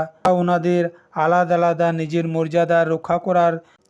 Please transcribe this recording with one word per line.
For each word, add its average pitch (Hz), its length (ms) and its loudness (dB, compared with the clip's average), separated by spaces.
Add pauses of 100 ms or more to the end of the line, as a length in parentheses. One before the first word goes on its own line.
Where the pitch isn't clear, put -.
(320)
ওনাদের 175 500 0 (320)
আলাদা 175 420 2
আলাদা 170 360 0
নিজের 160 360 -4
মর্যাদা 165 560 0
রক্ষা 160 340 -2
করার 175 360 0 (360)